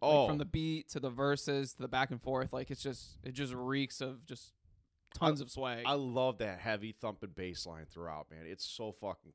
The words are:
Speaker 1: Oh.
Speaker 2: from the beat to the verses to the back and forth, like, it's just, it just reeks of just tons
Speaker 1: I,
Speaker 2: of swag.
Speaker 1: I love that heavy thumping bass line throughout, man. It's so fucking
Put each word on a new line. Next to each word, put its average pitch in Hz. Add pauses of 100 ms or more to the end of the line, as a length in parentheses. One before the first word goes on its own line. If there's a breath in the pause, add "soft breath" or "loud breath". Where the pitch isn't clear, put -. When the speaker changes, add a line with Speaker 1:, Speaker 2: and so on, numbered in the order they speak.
Speaker 1:
Oh. 143
Speaker 2:
from 147
the 147
beat 160
to 143
the 131
verses 139
to -
the 131
back 131
and 120
forth, 131
like, 131
it's 135
just, -
it 131
just 127
reeks 131
of 131
just - (600)
tons 156
Speaker 1:
I, 143
Speaker 2:
of -
swag. 123
Speaker 1:
I 135
love 127
that 101
heavy 107
thumping 104
bass 90
line 80
throughout, 80
man. 80
It's 87
so 110
fucking 92